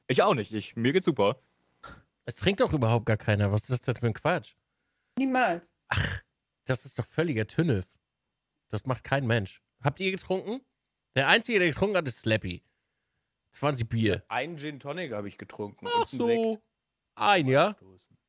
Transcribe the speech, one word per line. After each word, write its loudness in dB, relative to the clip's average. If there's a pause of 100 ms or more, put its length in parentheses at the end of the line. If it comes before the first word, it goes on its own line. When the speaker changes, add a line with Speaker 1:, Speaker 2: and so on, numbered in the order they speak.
Speaker 1:
Ich 4
auch 4
nicht. -4
Ich, -6
mir 2
geht's 2
super. 2 (840)
Speaker 2:
Es -10
trinkt 0
doch 2
überhaupt 2
gar 2
keiner. 0
Was 2
ist -8
das 0
denn -2
für -2
ein 0
Quatsch? -2 (640)
Speaker 3:
Niemals. 0 (160)
Speaker 2:
Ach, -2 (440)
das -2
ist -10
doch -2
völliger -2
Tünnef. 0 (840)
Das -6
macht -4
kein 0
Mensch. 0 (220)
Habt 0
ihr 0
getrunken? -4 (540)
Der 2
Einzige, 4
der 4
getrunken 0
hat, 0
ist -4
Slappy. -2 (920)
Zwanzig -2
Bier. 0
Speaker 4:
Ein -6
Gin -10
Tonic -10
habe -8
ich -14
getrunken -12
Speaker 2:
Ach -2
Speaker 4:
und 2 (120)
einen -6
Speaker 2:
so. 0 (260)
Speaker 4:
Sekt. -10 (520)
Speaker 2:
Ein, 4
ja? 6
Speaker 4:
Anstoßen. -16 (120)